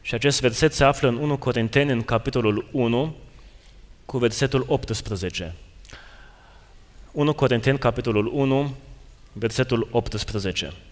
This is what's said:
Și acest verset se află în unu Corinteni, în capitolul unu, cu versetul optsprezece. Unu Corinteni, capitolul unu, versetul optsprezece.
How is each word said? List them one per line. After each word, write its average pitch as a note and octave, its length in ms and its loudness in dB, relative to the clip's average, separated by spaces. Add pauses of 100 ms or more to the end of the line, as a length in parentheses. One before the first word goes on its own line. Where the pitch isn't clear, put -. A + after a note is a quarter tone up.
Și - 120 -6
acest C3 280 0
verset C3 320 2
se D3 100 2
află C#3 240 4
în A#2 100 2
unu C#3+ 200 0
Corinteni, B2+ 540 0
în A#2 120 0
capitolul A2+ 680 0
unu, B2+ 440 0 (880)
cu - 120 -6
versetul B2 500 2
optsprezece. F#2+ 880 -4 (1600)
Unu D3 220 0
Corinteni, B2+ 440 2
capitolul A2+ 560 0
unu, C#3 420 0 (580)
versetul A#2 580 0
optsprezece. G2+ 800 -4 (180)